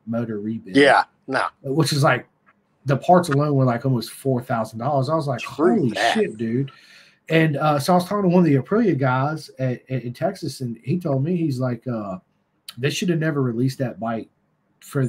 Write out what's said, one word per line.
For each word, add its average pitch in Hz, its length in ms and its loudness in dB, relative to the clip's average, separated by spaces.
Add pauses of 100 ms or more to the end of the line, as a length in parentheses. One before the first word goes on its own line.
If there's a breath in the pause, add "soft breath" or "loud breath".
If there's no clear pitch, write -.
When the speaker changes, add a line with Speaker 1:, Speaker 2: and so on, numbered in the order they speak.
Speaker 1:
motor 113 340 -4
rebuild. 107 360 -6
Speaker 2:
Yeah, 131 300 6 (220)
nah. 120 200 -2 (140)
Speaker 1:
Which 139 320 0
is, 139 100 2
like, 127 240 2 (580)
the 135 120 0
parts 175 320 4
alone 143 260 2
were, 135 80 4
like, 120 220 0
almost 123 260 -2
four 131 300 -2
thousand 113 380 -4
dollars. 131 300 0
I 160 60 0
was 151 120 -2
like, 135 120 -4
Speaker 2:
True 190 380 2
Speaker 1:
"Holy 143 140 2
Speaker 2:
that. 107 220 0
Speaker 1:
shit, 214 240 0
dude." 120 340 -2 (580 loud breath)
And, 160 260 4
uh, 147 240 2
so 180 140 2
I - 20 6
was 180 100 4
talking 202 240 0
to 170 60 4
one 180 100 6
of 151 60 4
the 139 60 6
Aprilia 196 420 2
guys 139 580 -2
at, 127 320 -4
at, 131 140 -4
in 120 80 -8
Texas, 165 480 -6
and 117 240 -6
he 180 160 -2
told 139 240 -2
me, 175 140 0
he's 151 200 -2
like, 123 300 -4
uh, 104 300 -6 (600)
"They 131 120 -2
should 190 180 -4
have 165 120 2
never 151 220 0
released 127 380 -2
that 120 180 -4
bike 113 320 -6 (520)
for, 131 280 -2